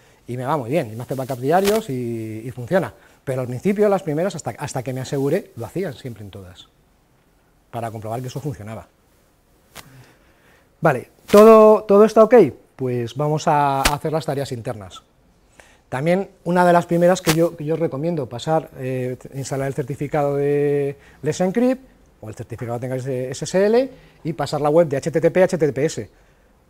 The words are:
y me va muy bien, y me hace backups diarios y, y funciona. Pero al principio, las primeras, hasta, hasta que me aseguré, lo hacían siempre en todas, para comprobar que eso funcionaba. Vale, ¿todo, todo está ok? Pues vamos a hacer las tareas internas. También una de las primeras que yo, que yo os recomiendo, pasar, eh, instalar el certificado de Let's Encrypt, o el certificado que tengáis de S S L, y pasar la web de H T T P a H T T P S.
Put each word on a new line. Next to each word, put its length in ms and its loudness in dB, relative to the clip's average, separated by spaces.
y 80 -10
me 100 -8
va 100 -2
muy 140 -6
bien, 220 -4
y 40 -12
me 60 -10
hace 120 -8
backups 260 -8
diarios 500 0
y, 540 -8
y 80 -10
funciona. 420 -4
Pero 160 -6
al 80 -6
principio, 400 0
las 160 0
primeras, 320 -4
hasta, 200 -10
hasta 280 -8
que 80 -8
me 80 -8
aseguré, 560 -4
lo 100 -10
hacían 280 -8
siempre 280 -16
en 80 -16
todas, 380 -20
para 180 -8
comprobar 300 -10
que 80 -10
eso 100 -12
funcionaba. 480 -12
Vale, 300 0
¿todo, 520 10
todo 220 6
está 180 6
ok? 120 4
Pues 380 -4
vamos 320 -2
a 360 2
hacer 300 -2
las 140 -4
tareas 240 -6
internas. 520 -12
También 420 -2
una 240 2
de 60 6
las 140 4
primeras 360 2
que 100 2
yo, 240 0
que 80 -10
yo 100 -2
os 60 -4
recomiendo, 480 -4
pasar, 400 -2
eh, 380 -6
instalar 360 -6
el 60 -6
certificado 640 -4
de 600 0
Let's 180 -2
Encrypt, 400 0
o 80 -14
el 60 -12
certificado 440 -8
que 20 -8
tengáis 240 -6
de 260 -6
S 140 -10
S 200 0
L, 260 2
y 80 -6
pasar 280 -4
la 100 0
web 180 4
de 80 -2
H 140 -4
T 100 0
T 100 4
P 100 2
a 40 6
H 120 0
T 100 0
T 60 0
P 120 -2
S. 260 -6